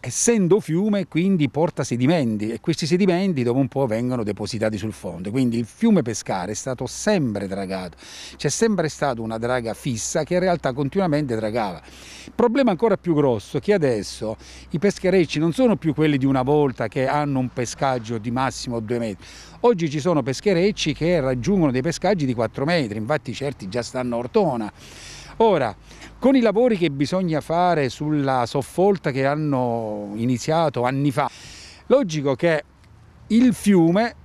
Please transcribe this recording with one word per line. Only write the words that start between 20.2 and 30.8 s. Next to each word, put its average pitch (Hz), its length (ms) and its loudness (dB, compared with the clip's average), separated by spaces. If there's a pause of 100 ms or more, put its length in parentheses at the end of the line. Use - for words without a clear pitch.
pescherecci 170 720 0
che 165 260 0
raggiungono 135 500 0
dei 123 100 0
pescaggi 170 460 -2
di 127 80 0
quattro 113 300 -2
metri, 139 340 0
infatti 123 340 -4
certi 131 360 -8
già 120 160 -4
stanno 123 320 -6
a - 20 -2
Ortona. 120 540 0 (640)
Ora, 160 380 4 (440)
con 269 180 4
i 254 40 6
lavori 226 360 4
che 165 140 2
bisogna 160 500 -2
fare 165 480 2
sulla 135 580 0
soffolta 170 640 0
che 135 140 -2
hanno 120 920 -2
iniziato 127 680 0